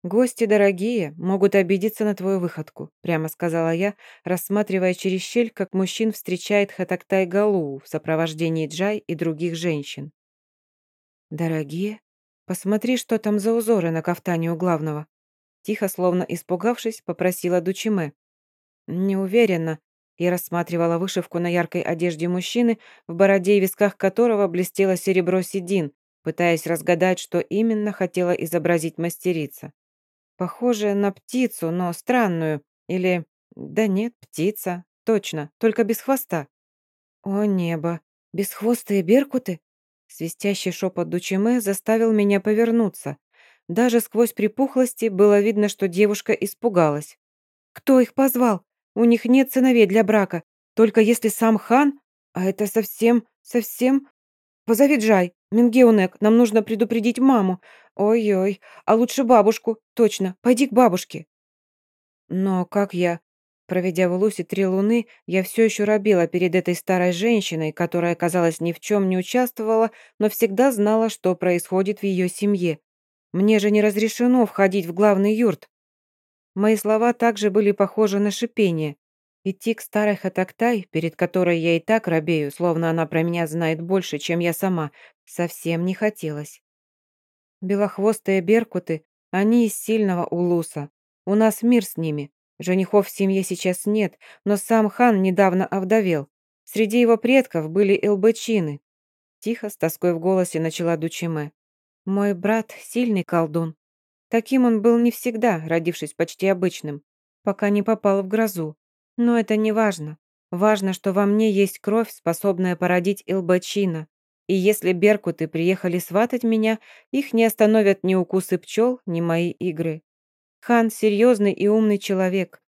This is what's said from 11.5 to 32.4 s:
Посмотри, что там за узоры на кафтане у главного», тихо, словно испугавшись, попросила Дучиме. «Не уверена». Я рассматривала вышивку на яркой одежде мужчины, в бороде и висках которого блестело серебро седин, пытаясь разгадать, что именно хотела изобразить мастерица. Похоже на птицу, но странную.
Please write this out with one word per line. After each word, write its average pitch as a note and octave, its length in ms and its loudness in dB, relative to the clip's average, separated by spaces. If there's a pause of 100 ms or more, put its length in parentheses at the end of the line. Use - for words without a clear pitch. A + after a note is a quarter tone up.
Посмотри, G#3 500 -2
что A3+ 240 -4
там G#3 200 -2
за A3 120 -2
узоры A3 400 0
на D#3+ 100 -4
кафтане E3+ 520 -4
у - 20 -4
главного», D#3 500 -4 (580)
тихо, G#3 260 -4
словно F3+ 340 -2
испугавшись, G#3 760 -6
попросила F3+ 580 -2
Дучиме. F#3 540 -4 (720)
«Не F#3+ 300 -2
уверена». F#3 640 0 (380)
Я F3 140 0
рассматривала E3+ 680 -2
вышивку F3+ 420 -4
на F3 80 -2
яркой F3 340 -2
одежде E3+ 480 -4
мужчины, A3 500 0 (260)
в E3+ 100 -10
бороде G3 420 4
и - 20 4
висках F#3+ 380 0
которого G3+ 500 2
блестело F#3 480 0
серебро F#3 460 0
седин, F3+ 500 -4 (320)
пытаясь E3 440 -2
разгадать, E3+ 520 0
что - 200 -6
именно G#3+ 520 -2
хотела F3+ 400 -2
изобразить E3 680 -2
мастерица. E3 760 -6 (640)
Похоже G#3 540 -2
на G3+ 180 0
птицу, A#3 580 -4
но F3 220 -4
странную. E3 680 -2 (260)